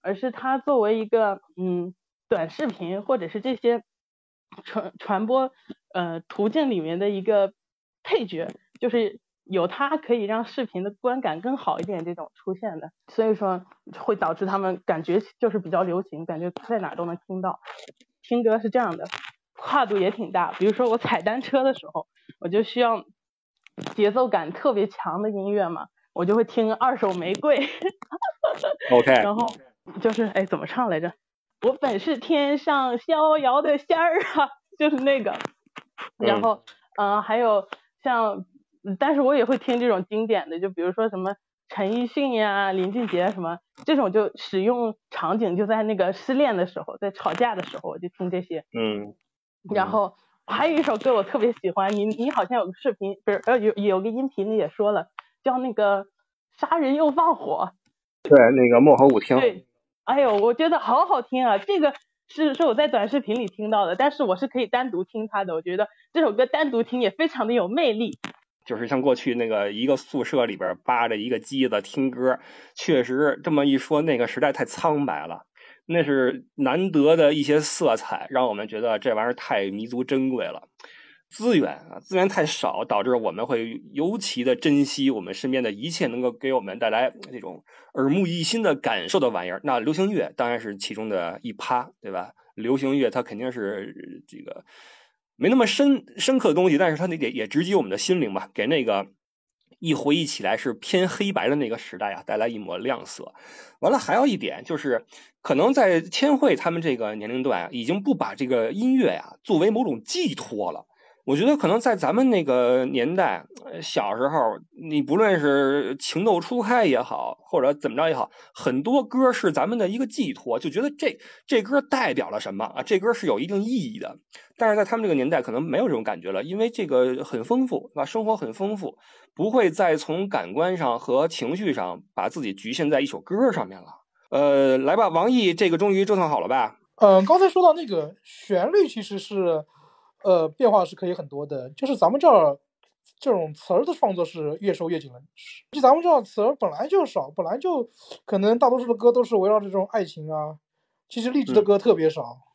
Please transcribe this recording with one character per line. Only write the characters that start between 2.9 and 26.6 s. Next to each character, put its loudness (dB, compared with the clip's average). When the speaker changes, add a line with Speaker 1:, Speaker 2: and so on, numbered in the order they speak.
Speaker 1:
或 -2
者 -6
是 -8
这 -4
些 0
传， -8
传 -2
播， 0
呃， -6
途 -2
径 0
里 0
面 -4
的 0
一 -4
个 2
配 0
角， -8
就 0
是 0
有 0
它 -2
可 -2
以 0
让 -2
视 -6
频 -8
的 -6
观 -2
感 -4
更 -4
好 -4
一 -6
点 -6
这 -8
种 -14
出 -8
现 -10
的， -16
所 0
以 2
说 -2
会 -2
导 -2
致 -4
他 -2
们 -2
感 -2
觉 0
就 2
是 -2
比 -8
较 2
流 -2
行， -12
感 -6
觉 -4
在 -2
哪 -6
儿 -12
都 -6
能 -8
听 -8
到。 -6
听 -2
歌 4
是 -4
这 0
样 -2
的， -10
跨 0
度 -2
也 2
挺 -8
大， -2
比 2
如 4
说 0
我 2
踩 -2
单 -2
车 0
的 2
时 -10
候， -8
我 -6
就 2
需 -4
要 2
节 4
奏 2
感 -2
特 0
别 0
强 -6
的 -2
音 -4
乐 0
嘛， -8
我 -2
就 2
会 4
听 0